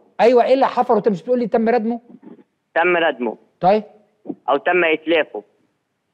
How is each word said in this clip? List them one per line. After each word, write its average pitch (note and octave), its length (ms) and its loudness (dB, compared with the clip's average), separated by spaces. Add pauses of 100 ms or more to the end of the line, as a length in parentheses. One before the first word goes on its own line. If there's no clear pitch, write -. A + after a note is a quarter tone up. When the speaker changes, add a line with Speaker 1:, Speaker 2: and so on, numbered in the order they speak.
(220)
Speaker 1:
ايوه، A#3 240 4
ايه A#3 80 2
اللي C4 140 2
حفره؟ A#3+ 300 0
انت A3+ 120 0
مش F3+ 120 -2
بتقول B3 180 -2
لي A#3+ 80 -4
تم A3+ 220 0
ردمه؟ A#3 320 -2 (720)
Speaker 2:
تم E3+ 220 0
ردمه. B2+ 400 -2 (220)
Speaker 1:
طيب. G#3 240 2 (640)
Speaker 2:
أو C#3 80 0
تم F3 260 0
إتلافه. D#3 600 -2 (720)